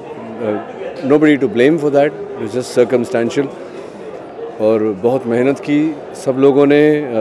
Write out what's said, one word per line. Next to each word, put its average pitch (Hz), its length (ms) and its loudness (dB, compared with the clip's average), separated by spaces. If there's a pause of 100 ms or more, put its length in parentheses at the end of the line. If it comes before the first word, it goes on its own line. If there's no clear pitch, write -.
(460)
uh, - 600 -6
nobody 147 320 4
to 127 100 0
blame 131 300 4
for 147 120 0
that. 143 220 4
It - 280 -10
was 110 120 -6
just 123 200 -6
circumstantial. 120 760 0 (1120)
और 107 220 2 (200)
बहुत 123 240 0
मेहनत 123 340 0
की 147 340 0 (300)
सब 131 140 -2
लोगों 139 280 6
ने। 147 180 6 (360)